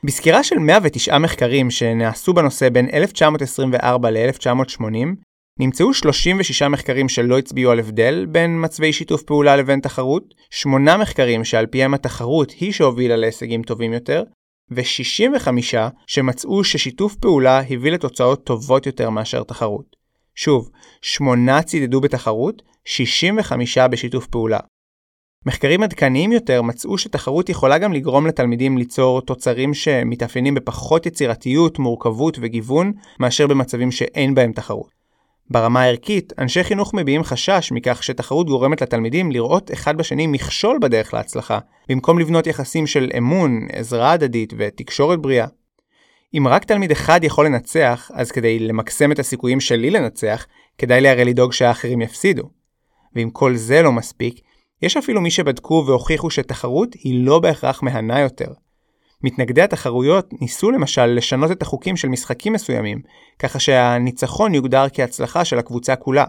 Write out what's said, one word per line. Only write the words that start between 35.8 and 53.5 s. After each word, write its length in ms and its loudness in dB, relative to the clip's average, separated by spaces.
הערכית, 580 0
אנשי 240 0
חינוך 300 -2
מביעים 300 0
חשש 480 -2
מכך 320 -4
שתחרות 440 -4
גורמת 340 0
לתלמידים 500 -2
לראות 420 -2
אחד 240 -4
בשני 300 -2
מכשול 540 -2
בדרך 320 0
להצלחה, 460 -6
במקום 300 2
לבנות 280 0
יחסים 400 -4
של 300 0
אמון, 560 0
עזרה 380 0
הדדית 460 -2
ותקשורת 600 -2
בריאה. 280 0
אם 100 2
רק 160 4
תלמיד 280 0
אחד 320 4
יכול 220 2
לנצח, 680 0
אז 180 -6
כדי 280 0
למקסם 520 0
את 80 -2
הסיכויים 400 -2
שלי 300 0
לנצח, 560 -2
כדאי 240 4
לי 80 8
הרי 160 4
לדאוג 280 2
שהאחרים 480 0
יפסידו. 480 -2
ואם 140 -4
כל 260 0